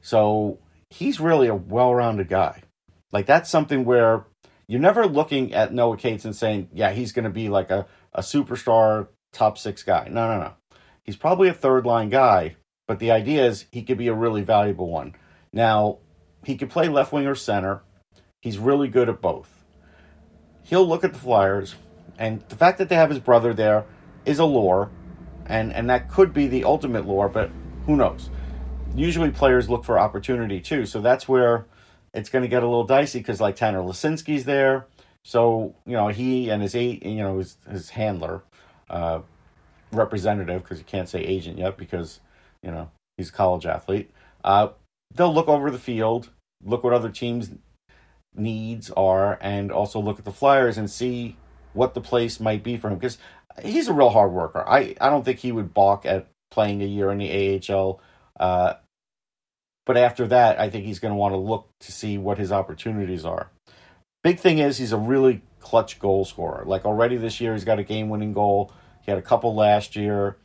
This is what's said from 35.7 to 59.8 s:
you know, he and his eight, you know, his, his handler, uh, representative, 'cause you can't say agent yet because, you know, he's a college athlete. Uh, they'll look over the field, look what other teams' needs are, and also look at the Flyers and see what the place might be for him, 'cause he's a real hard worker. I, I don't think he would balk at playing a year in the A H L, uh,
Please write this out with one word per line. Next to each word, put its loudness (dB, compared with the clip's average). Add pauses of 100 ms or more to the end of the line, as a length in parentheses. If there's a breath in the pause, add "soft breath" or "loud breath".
you -10
know, 0
he -2
and -2
his -6
eight, -4
you -6
know, -4
his, -8 (120)
his -12
handler, -6 (460 soft breath)
uh, -4 (720)
representative, -2
'cause -14
you -20
can't -8
say -6
agent -6
yet -4
because, -10 (420 soft breath)
you -12
know, -10 (300)
he's -10
a -20
college 0
athlete. -4 (320 soft breath)
Uh, 4 (460)
they'll 2
look 2
over 2
the -8
field, -2 (340)
look -2
what 2
other 0
teams' -6 (840 soft breath)
needs -8
are, 2
and -4
also -4
look -4
at -20
the -12
Flyers 4
and -6
see -6 (360)
what 0
the -6
place -2
might -2
be -6
for -8
him, -4
'cause -6 (440 loud breath)
he's -2
a -2
real 6
hard 4
worker. -4
I, 2
I 4
don't 2
think -2
he -6
would -6
balk 4
at -2 (240)
playing 0
a -4
year -2
in -4
the -6
A -6
H -2
L, -2 (380 soft breath)
uh, 0 (1120)